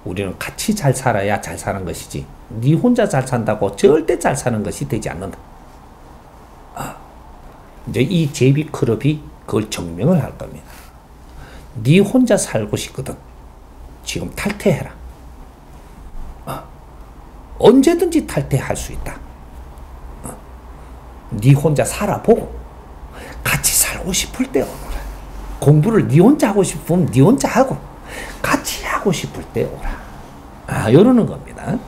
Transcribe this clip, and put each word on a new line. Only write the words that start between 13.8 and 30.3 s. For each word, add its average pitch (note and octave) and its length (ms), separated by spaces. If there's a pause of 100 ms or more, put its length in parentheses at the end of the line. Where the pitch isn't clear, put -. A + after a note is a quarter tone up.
지금 F2 280
탈퇴해라. - 580 (1600)
아, - 180 (960)
언제든지 E4 680
탈퇴할 - 500
수 - 160
있다. - 240 (1080)
아, - 100 (960)
네 A2+ 220
혼자 C#3 320
살아보고 G#3 680 (920)
같이 - 320
살고 - 360
싶을 - 380
때 C3 120
오너라. - 400 (580)
공부를 D3+ 480
네 C3+ 100
혼자 B3+ 300
하고 G3+ 160
싶으면 E3 420
네 A2+ 140
혼자 G#3+ 280
하고 G#3 300 (640)
같이 - 420
하고 - 280
싶을 - 300 (120)
때 G#2+ 100
오라. - 380 (640)